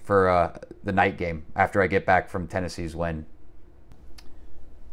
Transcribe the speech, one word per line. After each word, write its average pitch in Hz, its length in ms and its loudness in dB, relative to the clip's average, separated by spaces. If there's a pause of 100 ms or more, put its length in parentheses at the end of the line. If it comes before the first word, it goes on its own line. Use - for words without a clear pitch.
for, 95 260 4
uh, 87 300 4 (260)
the 101 80 -2
night 95 240 4
game 85 300 -6 (100)
after 98 260 4
I 92 40 4
get 95 200 2
back 90 220 4
from 90 180 -6
Tennessee's 85 480 -6
win. 82 300 -4 (1700)